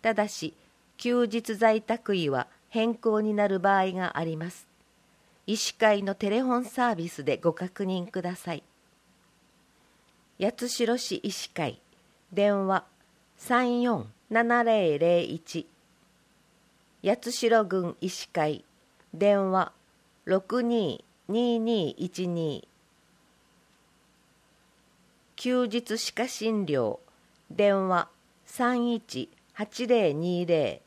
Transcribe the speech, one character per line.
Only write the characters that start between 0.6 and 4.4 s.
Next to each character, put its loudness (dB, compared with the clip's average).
休 2
日 -4
在 4
宅 -2
医 0
は -2
変 0
更 0
に 0
な 2
る 0
場 4
合 2
が -4
あ -2
り -4
ま -8